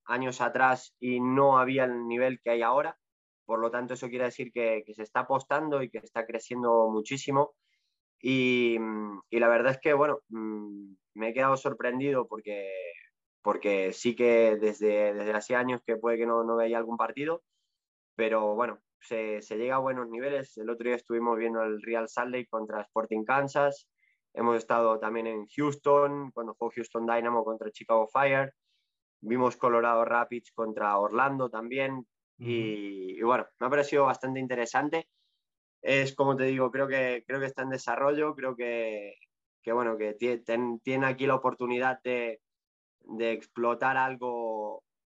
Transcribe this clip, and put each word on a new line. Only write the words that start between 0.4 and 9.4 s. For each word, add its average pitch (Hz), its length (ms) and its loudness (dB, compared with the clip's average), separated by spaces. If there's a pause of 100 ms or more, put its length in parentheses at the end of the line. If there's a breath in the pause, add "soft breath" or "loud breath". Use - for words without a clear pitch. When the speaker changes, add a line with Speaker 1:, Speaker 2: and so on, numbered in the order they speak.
Speaker 1:
atrás 127 580 2
y 123 200 0
no 131 400 6
había 131 240 2
el 120 240 -2
nivel 123 340 0
que 120 100 -2
hay 117 120 2
ahora, 143 340 2 (480)
por 113 140 -2
lo 113 100 0
tanto 123 240 -4
eso 123 160 -8
quiere 123 160 -2
decir 120 260 -6
que, 113 320 0
que 107 120 -18
se 107 80 -10
está 123 180 -4
apostando 139 600 -2
y 117 80 -8
que 110 80 -12
está 117 260 -8
creciendo 113 640 2
muchísimo. 139 640 -2 (640)
Y, 123 580 2 (520)
y 117 100 0
la 120 80 6